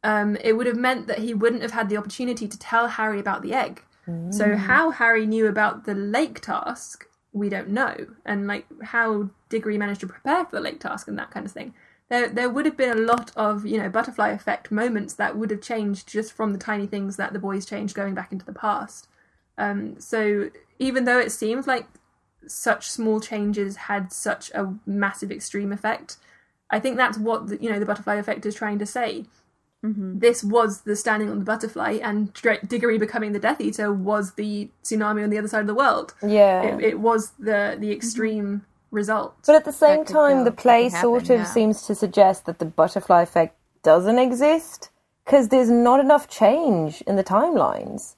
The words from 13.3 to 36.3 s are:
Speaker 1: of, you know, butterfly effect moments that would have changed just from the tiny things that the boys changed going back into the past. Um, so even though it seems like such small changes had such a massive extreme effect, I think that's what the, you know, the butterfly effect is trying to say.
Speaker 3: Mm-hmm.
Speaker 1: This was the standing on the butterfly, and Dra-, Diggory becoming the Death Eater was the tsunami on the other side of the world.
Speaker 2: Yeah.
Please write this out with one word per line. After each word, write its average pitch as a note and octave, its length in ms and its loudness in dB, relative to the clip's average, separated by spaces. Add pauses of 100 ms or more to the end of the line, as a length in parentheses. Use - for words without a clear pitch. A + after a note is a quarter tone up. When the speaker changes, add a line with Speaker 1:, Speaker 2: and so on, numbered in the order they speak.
Speaker 1:
of, G#3 280 -2
you G#3+ 120 -2
know, G#3 100 -4
butterfly G#3+ 420 -2
effect G#3 400 -6
moments G#3+ 440 -2
that G#3 240 -4
would A3 140 -4
have G#3 100 -6
changed G#3 480 -6
just G#3+ 240 -6
from G#3+ 180 -4
the G3+ 80 -4
tiny G3+ 280 -6
things G3 280 -6
that G3+ 160 -6
the G3+ 80 -8
boys F#3+ 260 -6
changed G#3 300 -8
going G3 180 -4
back F#3 200 -10
into F#3+ 120 -10
the - 60 -16
past. - 560 -6 (500)
Um, G#3 400 -6
so G#3 520 -2 (280)
even B3+ 280 0
though B3 140 4
it A3 120 -2
seems A#3+ 360 -4
like B3+ 180 -2 (640)
such - 420 -4
small A3 320 0
changes G#3 560 -4 (100)
had G3 240 -4
such - 400 -6
a G3 220 -6 (120)
massive G3 460 -4
extreme G3+ 400 -8
effect, - 460 -6 (520)
I G#3+ 120 2
think B3+ 160 -2
that's A3+ 220 0
what A3 280 -2
the, G#3 160 -8
you A3+ 80 -4
know, G3+ 80 -2
the G#3 60 -2
butterfly G#3 300 -2
effect G#3 300 -6
is G#3 100 -4
trying G#3 240 -4
to G#3 60 -4
say. A3+ 400 -6 (600)
Speaker 3:
Mm-hmm. G3 340 -4
Speaker 1:
This A#3 240 4
was G#3+ 380 2
the G#3 140 -2
standing G#3+ 360 -2
on G#3 80 -4
the F#3+ 60 -4
butterfly, A3 480 -4 (100)
and G#3 300 -2
Dra-, - 300 0
Diggory A3+ 360 0
becoming G#3+ 320 -4
the G3+ 80 -2
Death G3+ 200 0
Eater G#3 320 -2
was G3+ 420 -2
the G#3 360 -6 (140)
tsunami G#3 400 -2
on G#3+ 80 0
the G#3 80 0
other G#3 80 -6
side G#3+ 140 -2
of G#3 60 -2
the G#3+ 60 -2
world. B3 480 0
Speaker 2:
Yeah. G3+ 400 6